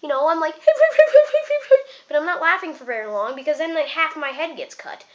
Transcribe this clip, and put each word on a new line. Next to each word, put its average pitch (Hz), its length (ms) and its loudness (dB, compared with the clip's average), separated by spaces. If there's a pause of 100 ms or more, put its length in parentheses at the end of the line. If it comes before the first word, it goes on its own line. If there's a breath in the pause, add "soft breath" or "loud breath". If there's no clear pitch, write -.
you 302 60 -12
know, 285 200 -2
I'm 330 120 0
like, 311 140 -4
<laughs> 587 1500 4
but 294 80 -6
I'm 302 100 0
not 339 160 -4
laughing 339 320 -2
for 262 100 -20
very 226 260 -8
long 208 260 -6
because 269 220 -4
then, 330 160 -6
like, 302 140 -4
half 320 280 -6
my 294 140 -8
head 294 260 -10
gets 160 180 -14
cut. - 300 -18 (100)